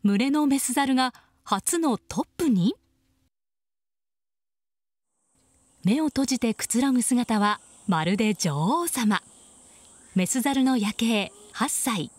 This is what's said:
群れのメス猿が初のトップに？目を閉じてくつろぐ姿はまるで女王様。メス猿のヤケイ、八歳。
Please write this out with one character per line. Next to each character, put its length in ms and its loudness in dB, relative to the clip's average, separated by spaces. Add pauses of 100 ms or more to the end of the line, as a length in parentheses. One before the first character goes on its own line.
群 120 4
れ 140 0
の 160 2
メ 120 2
ス 140 -4
猿 220 2
が 180 0 (320)
初 320 -2
の 200 0
ト 260 -8
ッ 120 -6
プ 140 0
に？ 260 2 (3000)
目 160 2
を 60 0
閉 180 0
じ 160 -2
て 120 0
く 120 -8
つ 160 0
ろ 100 2
ぐ 100 2
姿 380 0
は 220 0 (260)
ま 160 0
る 140 0
で 160 0
女 480 -2
王 80 -4
様。 340 0 (880)
メ 120 0
ス 160 -2
猿 240 0
の 100 2
ヤ 160 -2
ケ 360 -2
イ、 40 -16 (220)
八 160 -2
歳。 500 -4